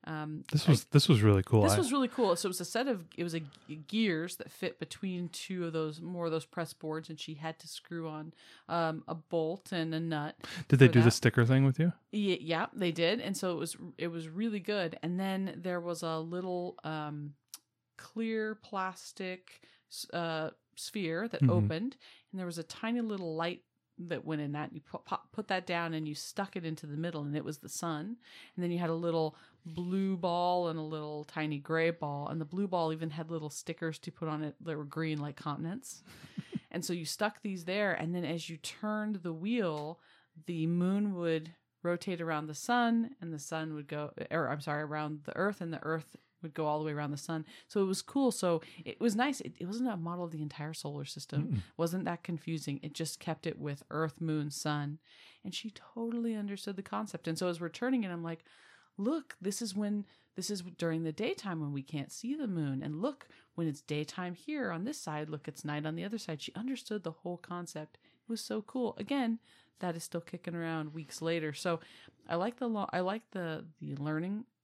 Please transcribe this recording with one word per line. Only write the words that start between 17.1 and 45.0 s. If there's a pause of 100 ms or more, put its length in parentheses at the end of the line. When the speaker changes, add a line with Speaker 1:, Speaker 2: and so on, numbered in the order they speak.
Speaker 1:
clear
plastic (300)
s-,
uh, (260)
sphere
that
Speaker 2:
Mm-hmm.
Speaker 1:
opened, (340)
and
there
was
a
tiny
little
light (360)
that
went
in
that.
You
pu-,
pop,
put
that
down,
and
you
stuck
it
into
the
middle,
and
it
was
the
sun. (380)
And
then
you
had
a
little (300)
blue
ball
and
a
little
tiny
gray
ball,
and
the
blue
ball
even
had
little
stickers
to
put
on
it (100)
that
were
green,
like
continents.
Speaker 2:
<laughs> (580)
Speaker 1:
And
so
you
stuck
these
there,
and
then
as
you
turned
the
wheel, (460)
the
moon
would (300)
rotate
around
the
sun,
and
the
sun
would
go, (180)
or
I'm
sorry,
around